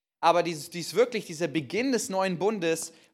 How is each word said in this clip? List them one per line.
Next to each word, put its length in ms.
Aber 240
dieses, 260
dies 240
wirklich, 320
dieser 220
Beginn 420
des 180
neuen 300
Bundes 540